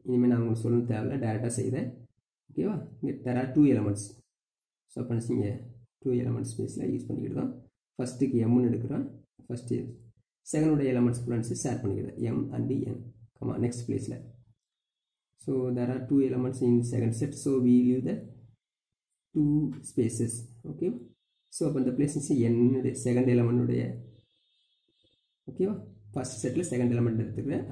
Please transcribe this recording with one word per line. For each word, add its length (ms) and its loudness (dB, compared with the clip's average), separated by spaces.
இனிமே 240 4
நான் 100 4
உங்களுக்கு 240 0
சொல்லணும் 260 2
தேவையில்ல, 320 -2
டைரக்டா 360 -2
செய்தேன். 280 -2
ஓகேவா? 260 -2
இங்க 140 -4
there 160 0
are 120 -4
two 180 8
elements. 300 0
So, 100 -14
அப்ப 120 -6
என்ன 120 0
செய்யுங்க? 240 0
டூ 60 -2
எலிமெண்ட் 300 -2
ஸ்பேஸ்ல 320 -6
யூஸ் 140 -6
பண்ணிக்கிட்டு 340 -4
தான். 100 -2
ஃபர்ஸ்ட்டுக்கு 500 0
எம்னு 240 4
எடுக்கிறேன். 360 -2
ஃபர்ஸ்ட் 260 -6
செகண்டோட 400 2
எலிமெண்ட்ஸ் 320 2
ஃபுல்லாக 400 -2
ஷேர் 180 -4
பண்ணிக்கிறேன். 340 -4
M 20 -2
and 160 -2
N. 60 -10
Come 160 -4
on, 120 -6
next 220 -4
place-ல. 280 -4
So, 80 -4
there 180 0
are 160 -4
two 180 4
elements 400 -2
in 60 8
second 280 2
set. 140 -2
So, 80 2
we 100 8
leave 200 4
the 80 -2
two 180 4
spaces. 440 -2
ஓகேவா? 260 -4
So, 120 -4
அப்ப 160 0
இந்த 140 0
பிளேஸ் 200 2
என்னுடைய 460 4
செகண்ட் 300 2
எலிமெண்ட்டுடைய, 480 2
ஓகேவா? 240 -2
ஃபர்ஸ்ட் 300 -8
செட்ல 280 -2
செகண்ட் 240 2
எலிமெண்ட் 280 0
எடுத்துக்கிறேன். 480 -4